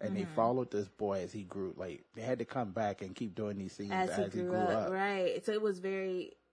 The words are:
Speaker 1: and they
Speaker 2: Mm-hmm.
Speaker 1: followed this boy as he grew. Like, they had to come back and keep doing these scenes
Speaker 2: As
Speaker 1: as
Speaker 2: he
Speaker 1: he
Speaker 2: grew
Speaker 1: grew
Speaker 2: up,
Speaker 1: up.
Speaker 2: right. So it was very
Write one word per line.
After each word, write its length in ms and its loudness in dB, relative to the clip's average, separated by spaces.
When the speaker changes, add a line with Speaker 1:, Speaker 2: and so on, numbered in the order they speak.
Speaker 1:
and 160 -2
they 60 2
Speaker 2:
Mm-hmm. 120 -6
Speaker 1:
followed 360 4
this 180 0
boy 320 0
as 120 -4
he 120 -6
grew. 320 -4
Like, 280 -6
they 80 -8
had 160 0
to 80 -4
come 260 -2
back 300 0
and 120 -6
keep 200 -4
doing 240 -2
these 160 -4
scenes 180 -4
Speaker 2:
As 180 2
Speaker 1:
as 220 0
Speaker 2:
he 80 0
Speaker 1:
he 60 2
Speaker 2:
grew 40 0
Speaker 1:
grew 100 2
Speaker 2:
up, 280 4
Speaker 1:
up. 40 0
Speaker 2:
right. 520 2
So 80 0
it 100 2
was 180 2
very 520 -2